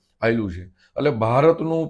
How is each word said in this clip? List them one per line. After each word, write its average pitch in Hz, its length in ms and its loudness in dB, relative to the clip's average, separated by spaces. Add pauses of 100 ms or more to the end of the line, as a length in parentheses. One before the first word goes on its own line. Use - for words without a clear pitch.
(220)
આવેલું 113 340 0
છે. 90 80 -14 (340)
એટલે 143 140 0 (120)
ભારતનું 160 680 2